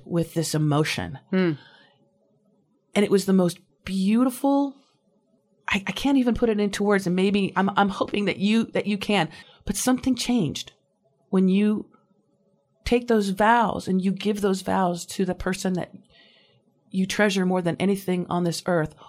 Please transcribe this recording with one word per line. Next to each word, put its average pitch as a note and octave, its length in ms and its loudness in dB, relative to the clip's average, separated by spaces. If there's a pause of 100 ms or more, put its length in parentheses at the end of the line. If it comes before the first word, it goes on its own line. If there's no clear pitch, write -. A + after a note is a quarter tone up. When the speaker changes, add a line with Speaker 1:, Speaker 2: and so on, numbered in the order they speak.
Speaker 1:
with E3 280 -4
this D#3 220 -2
emotion. D3+ 640 -2 (100)
Speaker 2:
Hmm. F#3 220 2 (1400)
Speaker 1:
And G3+ 80 4
it - 80 0
was F#3+ 140 4
the G3 80 2
most F3+ 260 2 (260)
beautiful, B3+ 920 0 (920)
I, G3 200 -2
I F#3+ 40 -4
can't C#4 260 0
even A#3+ 180 2
put A3+ 140 2
it G#3+ 100 0
into G3+ 240 -2
words. G3+ 240 2
And F3 80 0
maybe G3 400 2
I'm, F#3+ 200 2
I'm G3+ 140 2
hoping - 360 -2
that E3+ 120 -2
you, G#3+ 280 2
that - 220 -4
you G3+ 100 -2
can, F#3+ 320 0 (360)
but - 100 -4
something B3+ 400 0
changed - 560 -2 (580)
when F#3+ 200 4
you G#3 380 2 (1000)
take A#3+ 220 2
those G#3+ 220 2
vows G#3+ 580 0
and F#3 140 0
you F#3+ 100 0
give G3+ 300 -2
those G3 200 0
vows F#3 460 -2
to - 180 -4
the F3+ 100 -4
person F#3 380 -4
that F3 180 -6 (1000)
you F#3+ 160 0
treasure G3 380 0
more F#3 160 0
than E3+ 180 -2
anything F#3+ 500 -2
on F3 140 -2
this E3 240 -2
earth. D#3+ 260 0 (160)